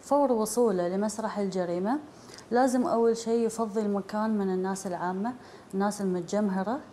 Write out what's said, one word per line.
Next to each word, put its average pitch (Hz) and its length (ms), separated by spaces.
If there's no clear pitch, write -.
فور 277 300
وصوله 214 560
لمسرح 208 500
الجريمة 185 600
لازم 247 360
أول 233 300
شيء 226 300
يفضي 220 340
المكان 208 580
من 190 160
الناس 185 320
العامة، 180 460
الناس 202 260
المتجمهرة 190 800